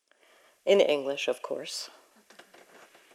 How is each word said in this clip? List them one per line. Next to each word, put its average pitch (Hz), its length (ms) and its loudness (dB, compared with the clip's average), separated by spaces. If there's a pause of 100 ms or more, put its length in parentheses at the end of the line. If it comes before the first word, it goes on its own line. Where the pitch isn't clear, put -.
(640)
In 202 140 6
English, 139 480 0
of - 140 -2
course. - 480 -10 (1300)